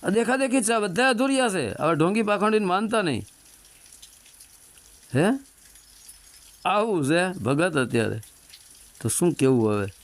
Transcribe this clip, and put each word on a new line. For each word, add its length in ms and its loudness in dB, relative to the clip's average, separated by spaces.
આ 60 -4
દેખાદેખી 520 0
જ 80 -4
છે. 40 0
આ 60 0
બધા 300 0
અધૂરિયા 400 0
છે. 340 -4
હવે 120 2
ઢોંગી 280 0
પાખંડીને 440 0
માનતા 360 0
નહીં. 240 -4
હે, 100 2
આવું 400 0
છે 340 0
ભગત 380 0
અત્યારે. 440 -2
તો 80 -4
શું 240 0
કેવું 400 2
હવે? 140 -2